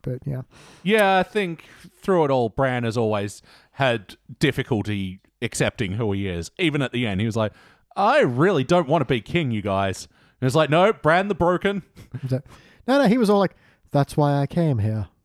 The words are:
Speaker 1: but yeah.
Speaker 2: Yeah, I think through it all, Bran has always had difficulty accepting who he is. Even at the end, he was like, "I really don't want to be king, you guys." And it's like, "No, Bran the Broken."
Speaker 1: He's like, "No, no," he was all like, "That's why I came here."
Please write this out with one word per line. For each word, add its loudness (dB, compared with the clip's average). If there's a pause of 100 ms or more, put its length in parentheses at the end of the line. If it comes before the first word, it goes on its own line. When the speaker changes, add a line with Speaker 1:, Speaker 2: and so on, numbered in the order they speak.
Speaker 1:
but -8
yeah. -6 (420)
Speaker 2:
Yeah, 4
I 2
think -4 (320)
through 2
it 0
all, 2
Bran -2
has -2
always -2 (300)
had -2 (220)
difficulty -2 (200)
accepting -4
who -2
he -4
is. -8
Even 0
at -4
the -4
end, -2
he 0
was -4
like, -2 (420)
"I 2
really 2
don't 2
want 2
to 0
be -2
king, -4
you -2
guys." -2 (340)
And 0
it's -2
like, 2
"No, 4
Bran 0
the -2
Broken." 0 (380)
Speaker 1:
He's -4
like, -4 (420)
"No, 2
no," 4
he 4
was 2
all 4
like, 0 (360)
"That's 0
why 2
I 0
came 0
here." -2 (180)